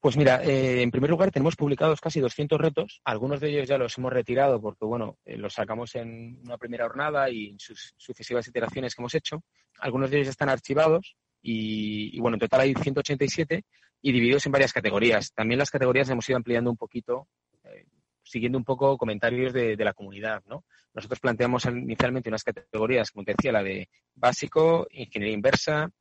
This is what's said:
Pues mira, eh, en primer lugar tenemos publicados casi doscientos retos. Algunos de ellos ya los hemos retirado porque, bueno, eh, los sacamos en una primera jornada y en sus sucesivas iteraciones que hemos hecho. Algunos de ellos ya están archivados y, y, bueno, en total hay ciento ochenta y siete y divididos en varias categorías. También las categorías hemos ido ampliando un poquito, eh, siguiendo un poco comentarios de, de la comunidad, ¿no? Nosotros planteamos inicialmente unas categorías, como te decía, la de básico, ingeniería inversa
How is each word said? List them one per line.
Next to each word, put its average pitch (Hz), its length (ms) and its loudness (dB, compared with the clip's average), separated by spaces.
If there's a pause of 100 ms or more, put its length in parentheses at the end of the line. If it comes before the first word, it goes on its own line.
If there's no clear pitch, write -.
Pues 135 180 2
mira, 131 260 6
eh, 131 380 2
en 120 80 2
primer 127 180 2
lugar 175 220 4
tenemos 156 260 0
publicados 151 420 2
casi 160 220 -2
doscientos 147 400 0
retos. 160 440 -2
Algunos 131 360 -2
de 151 80 -2
ellos 147 180 -2
ya 135 120 2
los 120 180 -2
hemos 127 160 -2
retirado 123 480 2
porque, 107 240 -8
bueno, 110 400 -4
eh, 110 140 -12
los 104 160 -8
sacamos 113 400 -6
en 117 500 -12
una 120 140 -12
primera 120 280 -6
jornada 139 440 0
y 107 180 -8
en 101 100 -20
sus - 380 -20
sucesivas 120 500 -6
iteraciones 123 480 -4
que - 60 -14
hemos 120 140 -8
hecho. 160 280 -4 (360)
Algunos 131 320 -2
de 147 80 2
ellos 139 80 2
ya 135 60 -6
están 139 180 0
archivados 156 680 2 (240)
y, 107 720 -4
y, - 60 -8
bueno, 117 140 2
en 104 60 -2
total 131 200 4
hay 135 140 4
ciento 135 260 -2
ochenta 143 240 0
y 135 40 0
siete 165 360 -2 (380)
y 139 100 2
divididos 123 320 4
en 139 80 -2
varias 135 220 2
categorías. 104 580 2
También 113 260 -2
las 139 120 -2
categorías 131 400 2
hemos 120 180 -4
ido 131 80 2
ampliando 120 340 0
un 117 60 -2
poquito, 120 500 -8 (360)
eh, - 240 -20 (360)
siguiendo 120 360 -2
un 120 60 -4
poco 135 340 2
comentarios 120 560 -2
de, 117 200 0
de 107 120 -2
la 98 80 0
comunidad, 101 500 -10
¿no? 135 220 -16 (260)
Nosotros 110 260 -8
planteamos 123 460 0
inicialmente 123 640 -2
unas 110 160 -4
categorías, 113 680 -2
como 101 140 -12
te 104 80 -4
decía, 127 200 0
la 107 100 2
de 95 260 -6 (260)
básico, 160 760 2
ingeniería 107 440 -4
inversa 151 540 2 (120)